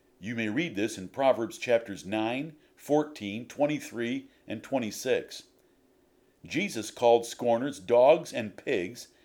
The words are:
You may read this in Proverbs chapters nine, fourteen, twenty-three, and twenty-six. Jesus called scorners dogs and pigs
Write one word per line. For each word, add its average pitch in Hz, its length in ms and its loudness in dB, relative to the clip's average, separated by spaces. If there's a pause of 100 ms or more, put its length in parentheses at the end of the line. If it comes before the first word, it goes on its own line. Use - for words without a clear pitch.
(220)
You 110 140 -6
may 113 120 -2
read 113 300 -2
this 110 200 -2
in 92 120 -10
Proverbs 123 480 2
chapters 107 480 0
nine, 117 480 -2 (240)
fourteen, 123 680 -2
twenty-three, 135 840 -4 (180)
and 107 160 -8
twenty-six. 117 800 -2 (1000)
Jesus 147 460 -4
called 117 340 6
scorners 123 520 -2
dogs 127 540 6
and 113 240 -6
pigs 113 540 -4 (160)